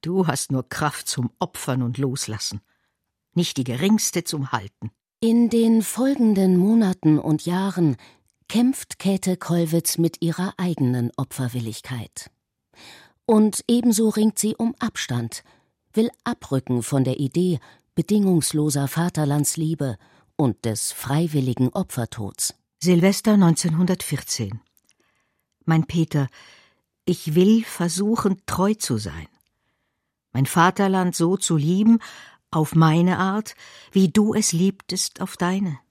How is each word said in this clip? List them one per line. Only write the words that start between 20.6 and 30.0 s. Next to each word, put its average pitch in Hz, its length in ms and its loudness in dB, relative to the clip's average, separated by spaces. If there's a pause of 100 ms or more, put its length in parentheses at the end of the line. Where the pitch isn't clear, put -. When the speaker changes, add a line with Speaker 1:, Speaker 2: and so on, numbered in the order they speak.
Speaker 2:
des 110 300 -4
freiwilligen 135 760 0
Opfertods. - 840 -6 (260)
Speaker 1:
Silvester 185 540 4
neunzehnhundertvierzehn. 165 1300 0 (1040)
Mein 160 200 2
Peter, 156 440 -2 (720)
ich 165 320 -4
will 214 300 6
versuchen, 190 800 -2
treu 196 280 0
zu 131 240 -2
sein. 80 300 -8 (1040)